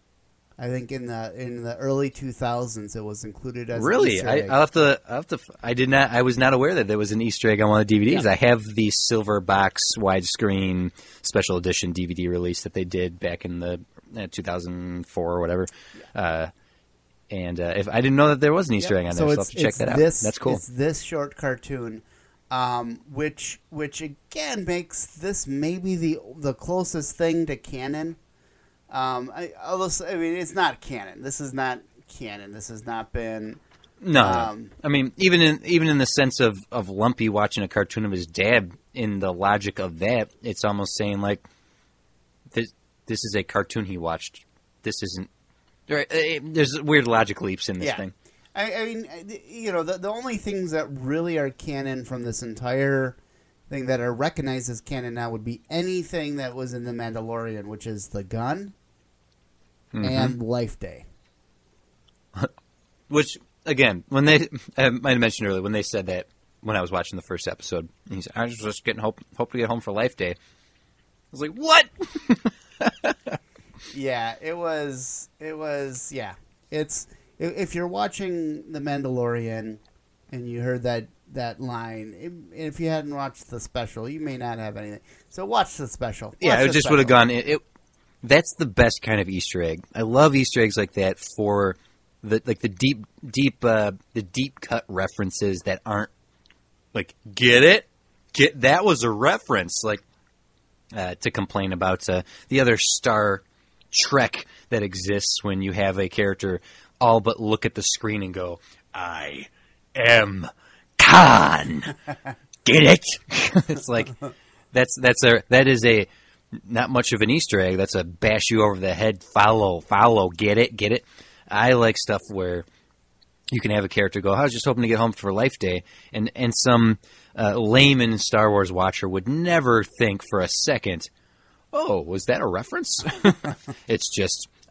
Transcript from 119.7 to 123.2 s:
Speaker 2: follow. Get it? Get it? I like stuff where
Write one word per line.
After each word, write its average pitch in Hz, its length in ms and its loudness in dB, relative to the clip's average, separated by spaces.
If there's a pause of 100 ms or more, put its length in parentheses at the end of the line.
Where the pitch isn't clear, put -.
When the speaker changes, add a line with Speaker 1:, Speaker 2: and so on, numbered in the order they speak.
Speaker 2:
follow. 104 480 6
Get 104 280 2
it? 117 180 2
Get 104 160 0
it? 131 120 0 (460)
I 113 240 4
like 113 240 4
stuff 101 320 -2
where 90 360 -4 (840)